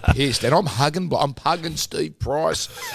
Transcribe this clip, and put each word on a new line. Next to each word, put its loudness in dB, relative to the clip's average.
pissed. 0
And 4
I'm 6
hugging, 0
I'm 2
hugging -2
Steve -4
Price 0